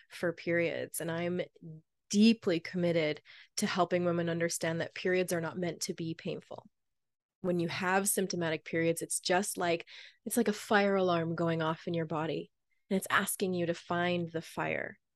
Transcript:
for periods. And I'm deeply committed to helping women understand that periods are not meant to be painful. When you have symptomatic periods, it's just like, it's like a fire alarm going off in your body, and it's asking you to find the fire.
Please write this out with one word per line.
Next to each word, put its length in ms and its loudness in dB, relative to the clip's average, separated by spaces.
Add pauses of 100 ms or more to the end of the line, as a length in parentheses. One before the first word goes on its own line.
(100)
for 220 -2
periods. 680 -2
And 100 -4
I'm 300 -2 (680)
deeply 520 6
committed 600 0 (360)
to 100 0
helping 380 2
women 240 2
understand 520 0
that 140 -6
periods 380 0
are 80 0
not 180 -4
meant 220 -4
to 140 -4
be 200 -6
painful. 540 -10 (720)
When 180 0
you 80 0
have 420 2
symptomatic 560 -2
periods, 380 0
it's 160 -4
just 400 0
like, 260 0 (400)
it's 120 -6
like 100 2
a 60 2
fire 420 2
alarm 400 2
going 280 0
off 260 -2
in 60 -2
your 120 0
body, 440 -4 (380)
and 80 2
it's 140 -2
asking 440 0
you 120 0
to 80 0
find 560 -2
the 100 -6
fire. 580 -6 (180)